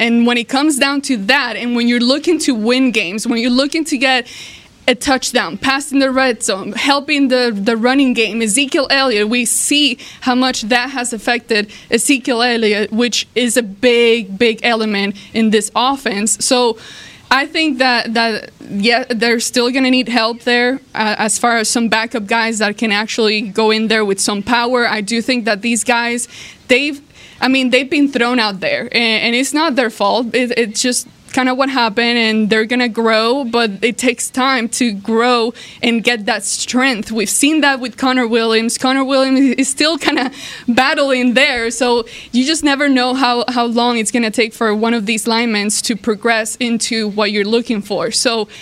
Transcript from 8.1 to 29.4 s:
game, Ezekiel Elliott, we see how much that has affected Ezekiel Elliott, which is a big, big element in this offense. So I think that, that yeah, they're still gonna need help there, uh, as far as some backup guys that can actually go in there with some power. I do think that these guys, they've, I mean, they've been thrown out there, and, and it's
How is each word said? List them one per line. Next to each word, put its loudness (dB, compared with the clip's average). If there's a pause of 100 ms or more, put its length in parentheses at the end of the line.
game, -2
Ezekiel 0
Elliott, 2
we 2
see 0 (240)
how 0
much 0
that -2
has -6
affected -2 (220)
Ezekiel 0
Elliott, 0
which 0
is 0
a 2
big, 2
big 2
element 0 (180)
in 2
this 2
offense. 0
So 2 (580)
I 2
think -2
that, 0
that -2 (180)
yeah, 0
they're 0
still 0
gonna 2
need 2
help -2
there, 0 (140)
uh, -2
as -2
far 0
as 0
some 0
backup -2
guys -2
that -2
can -2
actually 0
go 0
in 0
there 2
with -2
some -2
power. 0
I -2
do -2
think -2
that -2
these -2
guys, -2 (400)
they've, 2 (400)
I 0
mean, 2
they've 2
been 2
thrown 0
out -2
there, -2
and, -10
and 2
it's 0